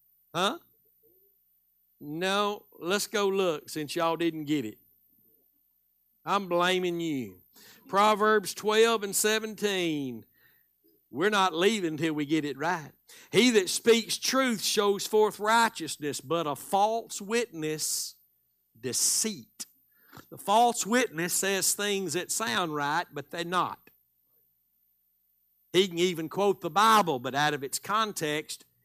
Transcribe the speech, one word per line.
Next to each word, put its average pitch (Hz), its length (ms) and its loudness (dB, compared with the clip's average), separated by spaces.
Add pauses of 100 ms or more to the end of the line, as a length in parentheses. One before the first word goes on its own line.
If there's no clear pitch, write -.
(340)
huh? 196 240 -2 (1400)
No, 196 640 -2 (160)
let's 190 280 -2
go 202 200 0
look 190 420 0
since 151 240 -6
y'all 165 220 0
didn't 160 300 -4
get 143 180 0
it. 107 140 -10 (1500)
I'm 190 220 -2
blaming 175 540 0
you. 135 400 -6 (480)
Proverbs 214 640 4
twelve 220 500 2
and 202 100 -6
seventeen. 185 1080 -2 (880)
We're 175 180 0
not 190 240 2
leaving 180 440 2
till 160 160 0
we 151 120 -2
get 147 200 0
it 139 120 -6
right. 156 360 -4 (400)
"He 226 160 6
that 208 180 4
speaks 226 500 2
truth 254 460 0
shows 202 420 0
forth 214 360 2
righteousness, 208 800 0
but 156 260 -2
a 143 80 -2
false 214 640 -2
witness, 165 960 -4 (640)
deceit." - 840 -2 (640)
The - 80 -20
false 226 480 2
witness 180 480 0
says 190 400 0
things 196 400 -2
that 170 180 -4
sound 208 440 -2
right, 147 360 -2
but 143 200 -12
they're 175 120 -6
not. 170 360 -2 (1900)
He 190 140 4
can 170 100 -8
even 165 320 0
quote 196 320 0
the 175 80 -6
Bible, 202 480 4
but 127 160 -6
out 147 220 2
of 131 80 -8
its - 160 -8
context, 175 840 -4 (200)